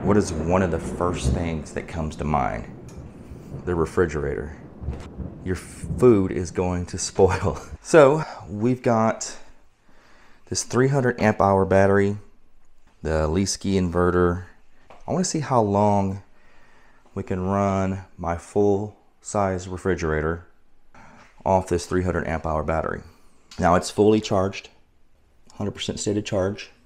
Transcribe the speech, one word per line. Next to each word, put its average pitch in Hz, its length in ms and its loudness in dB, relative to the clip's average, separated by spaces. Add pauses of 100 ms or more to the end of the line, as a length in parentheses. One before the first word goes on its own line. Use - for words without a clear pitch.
What 101 140 4
is 92 140 0
one 82 300 0
of 92 80 2
the 82 80 -2
first 82 560 -2
things 85 400 -4
that - 140 -8
comes 78 300 -6
to 73 60 -6
mind? 65 480 -2 (920)
The 87 80 -2
refrigerator. 76 800 -2 (880)
Your 90 120 -4
food - 760 2
is 87 200 -4
going 90 340 -2
to 92 140 -10
spoil. 92 600 2 (120)
<laughs> - 100 -16
So 151 420 6 (240)
we've 120 360 -2
got 113 520 0 (1120)
this - 120 -4
three 131 280 2
hundred 127 300 0
amp 107 220 2
hour 95 240 4
battery, 98 520 4 (840)
the 78 260 0
Leeski 98 540 0
inverter. 90 600 2 (640)
I - 40 -4
wanna 175 140 -2
see 165 140 -4
how 123 240 2
long 101 580 2 (920)
we 98 80 -6
can 92 240 -4
run 95 560 0 (120)
my 85 220 -4
full 101 580 0 (260)
size 95 460 -2
refrigerator 85 800 -2 (1000)
off 92 240 2
this 87 200 -2
three 92 160 0
hundred 85 240 -2
amp 82 180 -4
hour 78 160 -2
battery. 80 400 -2 (560)
Now 85 160 4
it's 90 160 2
fully 107 320 4
charged, 98 480 -2 (840)
hundred 98 180 -6
percent - 280 -8
state 104 180 -2
of 107 60 -4
charge. 101 460 -4 (160)